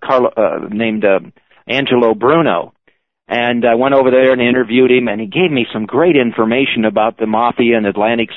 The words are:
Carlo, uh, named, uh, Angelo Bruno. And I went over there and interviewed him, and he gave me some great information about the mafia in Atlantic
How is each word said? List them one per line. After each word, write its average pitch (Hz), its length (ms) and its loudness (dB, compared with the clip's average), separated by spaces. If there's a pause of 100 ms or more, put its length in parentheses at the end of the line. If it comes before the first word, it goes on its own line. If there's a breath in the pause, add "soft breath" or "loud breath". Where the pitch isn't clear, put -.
Carlo, 127 320 0
uh, 82 320 -2
named, 107 360 -4
uh, 95 160 2 (460 soft breath)
Angelo 123 480 0
Bruno. 120 580 0 (540)
And 120 380 -2
I 117 120 2
went 135 180 0
over 131 160 4
there 131 220 4
and 127 100 0
interviewed 123 480 2
him, 123 180 2
and 104 100 -4
he 113 80 -6
gave 165 240 -2
me 123 220 -2
some 107 140 -6
great 156 280 2
information 120 720 0
about 107 320 0
the 113 100 -4
mafia 117 520 0
in 107 80 -2
Atlantic 110 500 -2